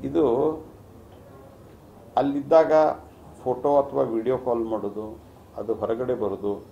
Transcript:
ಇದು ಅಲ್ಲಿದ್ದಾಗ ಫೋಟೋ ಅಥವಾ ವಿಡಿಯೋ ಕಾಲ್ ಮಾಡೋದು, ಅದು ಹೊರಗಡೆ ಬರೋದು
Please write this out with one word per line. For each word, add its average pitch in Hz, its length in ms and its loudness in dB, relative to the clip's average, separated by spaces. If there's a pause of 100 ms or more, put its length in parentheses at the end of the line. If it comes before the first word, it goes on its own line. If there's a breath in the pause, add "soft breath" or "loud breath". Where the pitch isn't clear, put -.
ಇದು 151 520 2 (1600)
ಅಲ್ಲಿದ್ದಾಗ 143 560 2 (720)
ಫೋಟೋ 139 380 2
ಅಥವಾ 139 200 -2
ವಿಡಿಯೋ 117 360 0
ಕಾಲ್ 123 200 -2
ಮಾಡೋದು, 107 600 -6 (380)
ಅದು 104 180 -4
ಹೊರಗಡೆ 117 400 -2
ಬರೋದು 101 560 -4